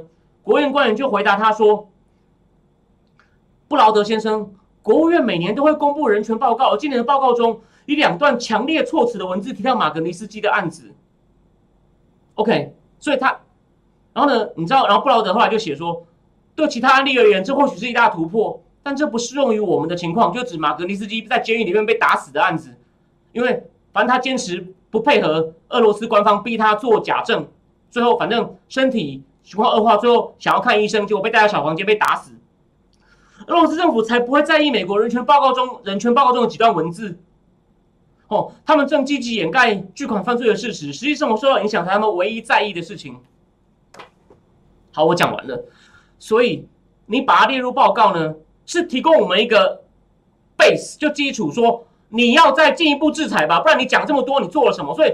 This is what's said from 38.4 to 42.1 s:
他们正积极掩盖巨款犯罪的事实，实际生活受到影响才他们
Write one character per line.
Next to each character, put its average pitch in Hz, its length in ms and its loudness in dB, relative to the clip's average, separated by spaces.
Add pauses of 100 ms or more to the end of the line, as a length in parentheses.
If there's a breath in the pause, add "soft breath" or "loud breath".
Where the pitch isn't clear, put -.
他 311 120 2
们 285 100 2
正 294 180 0
积 285 140 -2
极 233 180 -6
掩 165 140 -2
盖 240 240 2 (220)
巨 277 100 -10
款 208 180 -4
犯 240 140 -2
罪 247 100 -2
的 202 80 2
事 214 160 -8
实， 143 220 -10
实 - 60 -14
际 285 160 -2
生 285 140 -2
活 240 60 0
受 269 140 0
到 220 100 2
影 202 80 -4
响 202 160 -2
才 180 100 -4
他 208 60 2
们 220 160 0